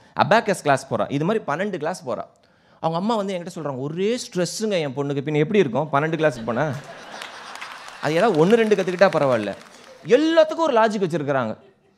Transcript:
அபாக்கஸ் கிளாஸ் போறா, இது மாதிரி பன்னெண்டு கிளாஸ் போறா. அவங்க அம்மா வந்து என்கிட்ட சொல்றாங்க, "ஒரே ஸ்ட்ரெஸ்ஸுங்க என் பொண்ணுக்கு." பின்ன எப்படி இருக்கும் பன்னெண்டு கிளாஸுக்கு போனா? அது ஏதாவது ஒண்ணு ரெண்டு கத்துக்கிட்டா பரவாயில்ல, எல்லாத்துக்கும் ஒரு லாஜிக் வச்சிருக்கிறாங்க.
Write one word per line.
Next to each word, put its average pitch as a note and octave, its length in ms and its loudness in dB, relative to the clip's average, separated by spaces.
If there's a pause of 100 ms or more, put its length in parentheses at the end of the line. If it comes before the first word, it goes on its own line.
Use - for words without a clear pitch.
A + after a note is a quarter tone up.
(160)
அபாக்கஸ் G3 460 2
கிளாஸ் C3+ 320 0
போறா, G#2 160 -2
இது C#3+ 140 -2
மாதிரி G#3+ 200 -2
பன்னெண்டு F#3 320 -4
கிளாஸ் E3+ 320 -6
போறா. G2+ 160 -6 (560)
அவங்க E3 200 -2
அம்மா A3 140 0
வந்து G3 240 -4
என்கிட்ட F3 200 -12
சொல்றாங்க, C#3+ 200 -6
"ஒரே F3 380 -2
ஸ்ட்ரெஸ்ஸுங்க G#3 540 -4
என் D#3 240 -2
பொண்ணுக்கு." C#3+ 280 -4
பின்ன D3+ 160 0
எப்படி F3 200 4
இருக்கும் D3 340 2
பன்னெண்டு D#3 240 0
கிளாஸுக்கு A2+ 280 0
போனா? B2 280 -2 (1300)
அது D3+ 120 0
ஏதாவது E3+ 320 4
ஒண்ணு G#3 80 6
ரெண்டு A3 220 4
கத்துக்கிட்டா F#3 320 2
பரவாயில்ல, B2+ 460 2 (520)
எல்லாத்துக்கும் D#4 500 4
ஒரு D4+ 240 2
லாஜிக் A3 220 2
வச்சிருக்கிறாங்க. C#3 540 -2 (420)